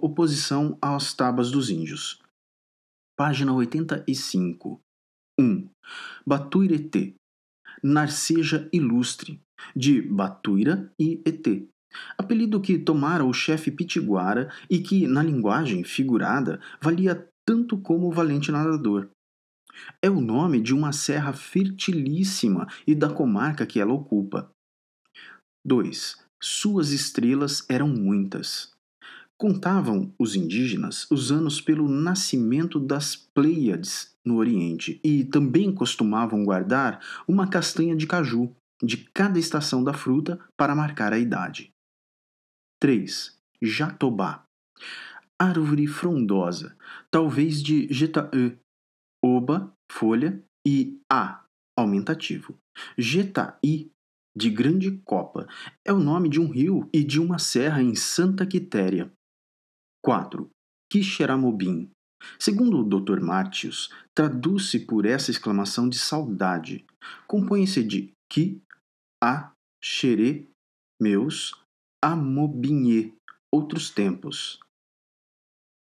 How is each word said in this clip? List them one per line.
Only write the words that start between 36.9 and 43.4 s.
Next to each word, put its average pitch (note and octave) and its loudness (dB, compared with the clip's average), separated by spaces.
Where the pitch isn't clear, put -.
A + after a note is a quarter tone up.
uma F#3+ 2
castanha E3 0
de D#3 0
caju B2 0
de A#2 -2
cada F#3+ 2
estação D3 0
da C#3 0
fruta D3 -2
para C#3+ 2
marcar D3 0
a A2 2
idade. G2 -4
Três. - 0